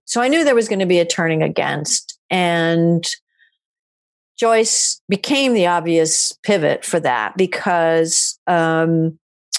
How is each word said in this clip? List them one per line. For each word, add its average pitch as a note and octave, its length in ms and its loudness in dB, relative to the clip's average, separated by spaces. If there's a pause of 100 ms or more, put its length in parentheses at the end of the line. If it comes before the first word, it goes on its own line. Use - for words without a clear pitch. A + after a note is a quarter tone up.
so - 160 -4
I B3+ 60 0
knew D#4 160 2
there C#4 120 2
was A3 120 2
gonna G3 180 -2
be F3 140 4
a E3+ 60 2
turning E3 380 0
against, D3 720 -4 (120)
and E3+ 760 0 (1300)
Joyce A3+ 720 0
became C4 460 0
the F#3 140 2
obvious E3 640 0 (100)
pivot D#3+ 400 0
for E3+ 160 -2
that B2 380 -2
because, E3 1080 0
um, E3 680 0 (420)